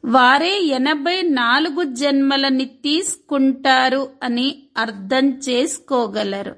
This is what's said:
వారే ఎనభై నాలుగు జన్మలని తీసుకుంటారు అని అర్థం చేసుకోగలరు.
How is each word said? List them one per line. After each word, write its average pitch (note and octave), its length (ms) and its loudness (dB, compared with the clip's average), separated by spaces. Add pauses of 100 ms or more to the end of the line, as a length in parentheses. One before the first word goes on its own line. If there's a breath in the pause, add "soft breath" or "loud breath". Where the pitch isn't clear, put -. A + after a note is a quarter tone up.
వారే C4+ 540 4
ఎనభై D4+ 600 0
నాలుగు D4 640 0
జన్మలని C4+ 800 0
తీసుకుంటారు C4+ 1400 0 (140)
అని B3+ 400 -4 (140)
అర్థం A3+ 520 -2
చేసుకోగలరు. A3 1300 -4